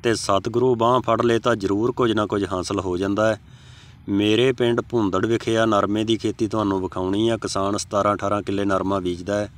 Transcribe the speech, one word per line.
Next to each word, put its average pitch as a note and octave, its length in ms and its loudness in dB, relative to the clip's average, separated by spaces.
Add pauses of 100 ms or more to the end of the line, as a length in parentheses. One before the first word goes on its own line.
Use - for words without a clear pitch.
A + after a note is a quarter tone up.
ਤੇ A#2 120 2
ਸਤਿਗੁਰੂ A#2 600 0
ਬਾਂਹ A#2 260 2
ਫੜ A2+ 220 0
ਲਏ A#2 160 2
ਤਾਂ A#2+ 180 2
ਜ਼ਰੂਰ G2+ 360 0
ਕੁਝ A#2+ 200 0
ਨਾ G#2 140 0
ਕੁਝ G2+ 260 -2
ਹਾਸਲ F#2 280 -4
ਹੋ F2+ 160 -4
ਜਾਂਦਾ G2 300 0
ਹੈ। G#2+ 120 2 (720)
ਮੇਰੇ G#2+ 440 2
ਪਿੰਡ A#2+ 280 0
ਭੁੰਦੜ G#2 460 0
ਵਿਖੇ A2+ 320 0
ਆ A2+ 80 4
ਨਰਮੇ G#2 380 2
ਦੀ A2 120 2
ਖੇਤੀ G#2+ 320 -2
ਤੁਹਾਨੂੰ G2+ 340 -2
ਵਿਖਾਉਣੀ F#2+ 460 -2
ਆ। A2+ 80 0
ਕਿਸਾਨ G2+ 400 -2
ਸਤਾਰਾਂ G2+ 380 0
ਅਠਾਰਾਂ G2+ 280 -2
ਕਿੱਲੇ G2+ 220 -2
ਨਰਮਾ F#2+ 360 0
ਬੀਜਦਾ F2+ 380 -4
ਹੈ। G#2 200 -4